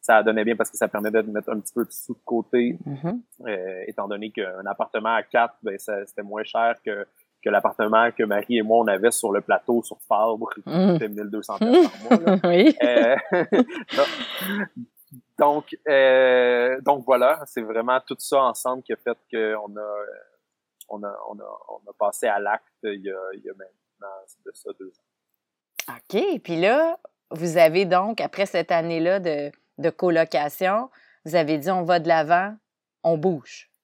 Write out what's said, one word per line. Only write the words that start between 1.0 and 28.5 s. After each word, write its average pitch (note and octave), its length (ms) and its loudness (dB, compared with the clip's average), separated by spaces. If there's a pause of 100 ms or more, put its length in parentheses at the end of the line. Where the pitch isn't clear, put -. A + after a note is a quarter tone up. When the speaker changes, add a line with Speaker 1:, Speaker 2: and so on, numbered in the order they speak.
Speaker 1:
de G#2+ 80 -8
mettre G#2 180 -6
un A2+ 100 -4
petit - 140 -14
peu A#2+ 100 -2
de G#2+ 80 -8
sous - 220 -12
de - 100 -14
côté, A#2+ 600 -2
Speaker 2:
Mhm. D#3+ 360 -8 (260)
Speaker 1:
euh, F#2+ 400 -8
étant G#2 200 -8
donné G#2 240 -8
qu'un F#2+ 360 -8
appartement A2 480 -4
à G#2+ 80 -2
quatre, A#2 400 0
ben, G2 160 -8
ça, G2+ 260 -8
c'était - 160 -14
moins G#2 220 -8
cher A#2 320 -2 (100)
que, G2+ 220 -8 (360)
que A2+ 60 -2
l'appartement A2 600 2
que A#2 120 0
Marie G#2 360 -2
et - 20 0
moi, A2 220 4
on A2 40 2
avait G2+ 240 4
sur G#2+ 200 -2
le G2+ 100 0
plateau, A#2 420 0
sur - 140 -14 (100)
Fabre, A2 460 0
qui G#2 160 -16
Speaker 2:
Mhm. F3+ 240 4
Speaker 1:
coûtait A#2 160 0
mille G#2 220 -8
deux G#2+ 100 -6
cents G2+ 160 -8
piastres B3+ 340 6 (160)
par A3+ 120 6
mois, F#3+ 160 4
là. F#3+ 60 2
Speaker 2:
<laughs> F3+ 80 2
Oui. F#3+ 340 6
Speaker 1:
Euh, A#2+ 320 6 (160)
<laughs> A#3+ 680 0
donc, C#4+ 100 4 (1300)
donc, D3 400 0 (120)
euh, B2+ 920 4
donc C#3 240 0
voilà, B2+ 400 4
c'est - 160 -8
vraiment A2+ 440 -2
tout C3+ 140 -8
ça C#3 240 0
ensemble B2+ 400 -2
qui - 100 -6
a - 40 -6
fait A#2+ 200 -6 (140)
qu'on G#2+ 440 -4
a, G#2 200 -10 (920)
on G#2 140 -12
a, G2+ 120 -10 (140)
on G#2 100 -14
a, G#2 200 -14 (100)
on - 200 -16
a G2+ 80 -16
passé G#2 300 -2
à G2+ 120 0
l'acte G#2 240 -4 (200)
il G2+ 180 -6
y G2 100 -8
a, F#2+ 80 -8 (140)
il G2+ 100 -18
y G#2 60 -14
a G2 40 -14
maintenant G2 640 -20 (300)
de G2 80 -16
ça - 160 -18 (100)
deux F#2+ 100 -16
ans. - 1080 -20
Speaker 2:
OK, B3+ 480 -4
puis E3 180 -6
là, D4+ 360 2 (340)
vous D#3+ 260 -4
avez E3+ 280 4
donc, F#3 360 0
après F#3 240 -4
cette E3+ 260 -4